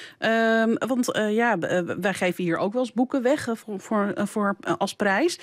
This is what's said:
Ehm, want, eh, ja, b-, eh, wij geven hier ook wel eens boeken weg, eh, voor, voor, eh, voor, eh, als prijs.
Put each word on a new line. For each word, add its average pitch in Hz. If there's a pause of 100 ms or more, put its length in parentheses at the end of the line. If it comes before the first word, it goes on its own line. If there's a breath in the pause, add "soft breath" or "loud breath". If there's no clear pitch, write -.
(180 loud breath)
Ehm, 226 (120)
want, 247
eh, 214
ja, 233
b-, 156
eh, 180
wij 175
geven 185
hier 170
ook 196
wel 247
eens 240
boeken 254
weg, 269
eh, 233
voor, 208
voor, 202
eh, 202
voor, 202
eh, -
als -
prijs. 220